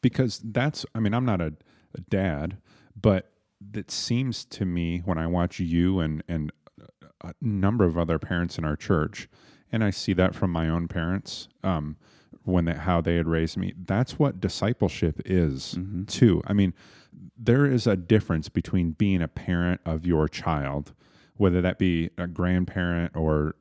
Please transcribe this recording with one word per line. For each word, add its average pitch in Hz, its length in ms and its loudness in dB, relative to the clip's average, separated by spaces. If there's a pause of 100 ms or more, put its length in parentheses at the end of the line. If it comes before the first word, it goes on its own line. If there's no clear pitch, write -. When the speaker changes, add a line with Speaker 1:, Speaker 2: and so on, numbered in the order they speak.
Speaker 1:
Because 127 420 2
that's, 123 420 -2 (100)
I 113 40 -4
mean, 107 140 2
I'm 123 120 0
not 101 160 0
a, 78 120 -2 (420)
a 87 140 -10
dad, 92 480 -2 (420)
but 98 320 2 (420)
it 107 180 -10
seems 123 540 -4
to - 200 -6
me 87 380 -2
when 87 140 -2
I 82 100 -2
watch 87 320 0
you 87 400 2
and, 78 280 -2
and 78 240 -4 (720)
a 85 180 -12
number 104 440 2
of 82 120 2
other 82 220 0
parents 87 380 -4
in 82 80 -4
our 76 120 -2
church, - 500 -2 (440)
and 113 120 0
I 104 60 2
see - 240 -4
that 90 220 4
from 95 160 -2
my 80 180 0
own 85 180 -2
parents, 87 600 -6 (160)
um, 78 340 -2 (460)
when 90 220 2
they, 82 100 0
how 82 260 2
they 85 160 2
had 82 100 0
raised 82 300 0
me, 92 200 -4
that's 95 400 -2
what 135 220 0
discipleship 95 840 -2
is 80 520 0
Speaker 2:
Mm-hmm. 95 280 -6
Speaker 1:
too. 107 420 4
I 104 60 0
mean, 98 200 4 (640)
there 123 280 4
is 127 220 2
a 101 100 2
difference 87 500 2
between 85 440 0
being 95 300 2
a 78 60 -2
parent 87 580 -2
of 80 200 -4
your 78 240 2
child, 73 640 -4 (420)
whether 90 260 4
that 92 160 0
be 85 400 2
a 87 100 -6
grandparent 90 880 0
or 78 440 2